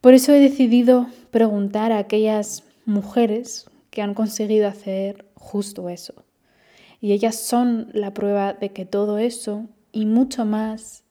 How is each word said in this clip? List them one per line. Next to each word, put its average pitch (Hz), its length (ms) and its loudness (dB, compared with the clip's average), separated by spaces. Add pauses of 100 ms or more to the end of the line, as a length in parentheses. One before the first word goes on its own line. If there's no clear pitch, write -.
Por 254 140 8
eso 262 180 6
he 285 80 8
decidido 247 640 4 (240)
preguntar 214 600 0
a 214 60 0
aquellas 214 680 -2 (200)
mujeres 214 880 -4 (200)
que 214 120 -8
han 202 120 -6
conseguido 214 520 0
hacer 196 580 -8 (100)
justo 202 540 -8
eso. - 360 -16 (760)
Y 202 120 0
ellas 220 240 0
son 240 560 -2
la 202 200 -4
prueba 202 400 -2
de 196 200 -8
que 190 120 -12
todo 208 340 -2
eso 220 480 -6 (260)
y 214 140 -4
mucho 240 380 0
más 220 640 -6